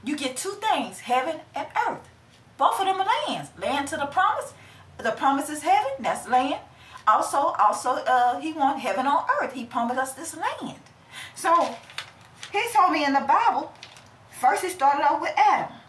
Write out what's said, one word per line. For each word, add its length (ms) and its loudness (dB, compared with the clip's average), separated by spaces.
You 140 -4
get 180 -4
two 180 -6
things, 480 -4
heaven 400 -2
and 140 -6
earth. 220 -8
Both 180 0
of 60 0
them 160 0
are 60 -2
lands. 300 -8
Land 300 -4
to 100 -6
the 80 -4
promise. 480 -2
The 140 -2
promise 360 0
is 140 -8
heaven, 360 2
that's 280 -4
land. 320 2
Also, 500 2
also, 380 2
uh, 440 2
he 140 -6
want 260 0
heaven 280 -2
on 180 2
earth. 120 -4
He 120 -10
promised 340 -2
us 140 -4
this 240 -12
land. 420 -6
So, 420 2
he 200 0
told 200 6
me 120 2
in 100 2
the 80 4
Bible, 520 2
first 320 2
he 80 -4
started 340 2
off 180 2
with 140 -4
Adam. 380 4